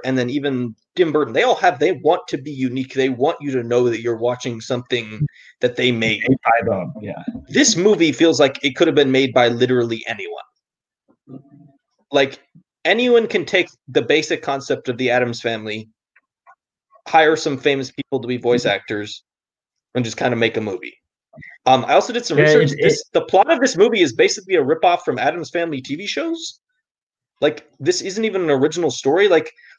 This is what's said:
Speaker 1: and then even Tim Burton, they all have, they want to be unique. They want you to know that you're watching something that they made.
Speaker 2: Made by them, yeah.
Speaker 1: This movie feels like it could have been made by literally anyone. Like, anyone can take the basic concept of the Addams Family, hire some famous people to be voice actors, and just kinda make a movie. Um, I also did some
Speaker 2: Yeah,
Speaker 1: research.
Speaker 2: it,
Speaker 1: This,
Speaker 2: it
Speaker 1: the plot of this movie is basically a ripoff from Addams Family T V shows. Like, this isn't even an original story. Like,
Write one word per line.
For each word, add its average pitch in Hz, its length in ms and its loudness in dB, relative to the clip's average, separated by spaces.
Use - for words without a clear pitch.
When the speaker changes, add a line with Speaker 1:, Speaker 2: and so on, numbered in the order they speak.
Speaker 1:
and 131 140 -2
then 123 100 0
even 131 480 -4
Tim 165 160 2
Burton, 143 220 0
they 156 100 2
all 247 120 2
have, 175 240 0
they 185 140 2
want 151 360 0
to 165 80 -4
be 139 140 -10
unique. 131 420 -6
They 135 160 0
want 135 320 -2
you 143 120 -6
to 127 100 -2
know 120 260 2
that 113 140 -2
you're 117 160 -4
watching 120 420 -6
something 120 640 -6
that 123 140 -2
they 123 140 2
made. 110 380 -2
Speaker 2:
Made 131 160 4
by 117 260 2
them, 92 300 -4
yeah. 104 220 -12
Speaker 1:
This 254 260 2
movie 170 380 4
feels 160 260 4
like 135 240 2
it 139 140 -4
could 165 120 4
have 143 60 2
been 139 160 4
made 131 220 2
by 120 160 4
literally 120 580 0
anyone. - 1300 -16
Like, 139 300 0
anyone 233 420 2
can 196 200 -2
take 180 240 0
the 135 140 0
basic 151 400 0
concept 135 480 -4
of 117 80 -6
the 123 120 0
Addams 120 300 0
Family, 110 480 -6
hire 156 280 4
some 147 200 -4
famous 135 340 -2
people 135 300 -6
to 113 80 -8
be 123 80 -2
voice 120 300 0
actors, 104 580 -6
and 123 100 -2
just 110 140 -8
kinda 123 180 -2
make 113 220 0
a - 20 -2
movie. 101 380 -8
Um, 127 220 4
I 143 80 2
also 202 180 2
did - 140 -6
some 147 100 -2
Speaker 2:
Yeah, 147 80 6
Speaker 1:
research. 151 280 4
Speaker 2:
it, - 100 -6
Speaker 1:
This, 160 180 2
Speaker 2:
it - 140 -14
Speaker 1:
the 165 100 0
plot 220 260 4
of 277 100 2
this 233 180 0
movie 214 240 4
is 135 100 2
basically 185 440 0
a 147 60 4
ripoff 170 440 2
from 127 120 -2
Addams 151 300 -2
Family 170 320 -4
T 143 160 -10
V 196 100 -12
shows. 330 520 -8
Like, 151 260 -2
this 170 220 -2
isn't 196 220 -4
even 190 180 -2
an 160 80 0
original 151 420 0
story. 175 340 2
Like, 160 240 2